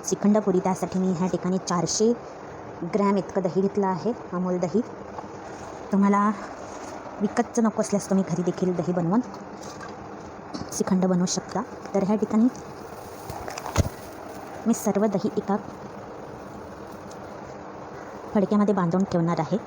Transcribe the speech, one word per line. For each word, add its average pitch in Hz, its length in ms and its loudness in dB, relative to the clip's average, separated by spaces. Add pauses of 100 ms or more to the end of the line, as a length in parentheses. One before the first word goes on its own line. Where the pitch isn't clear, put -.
श्रीखंड 202 320 4
पुरी. 196 220 4
त्यासाठी 185 400 0
मी 185 140 4
ह्या 175 140 2
ठिकाणी 180 300 0
चारशे 185 560 2 (680)
ग्रॅम 202 340 4
इतकं 185 240 0
दही 180 200 2
घेतलं 196 260 2
आहे, 190 260 0 (200)
अमूल 180 240 0
दही. 180 240 2 (1080)
तुम्हाला 202 400 6 (920)
विकतचं 226 420 2
नको 214 180 2
असल्यास 202 280 0
तुम्ही 190 200 4
घरी 170 140 0
देखील 180 320 2
दही 175 180 0
बनवून 175 260 4 (1500)
श्रीखंड 185 320 4
बनवू 185 200 4
शकता. - 360 -2 (320)
तर 196 100 4
ह्या 202 120 2
ठिकाणी 220 320 4 (2250)
मी 226 60 4
सर्व 208 320 2
दही 202 320 2
एका 202 180 0 (2750)
फडक्यामध्ये 208 400 6
बांधून 185 300 4
ठेवणार 170 360 4
आहे 160 280 2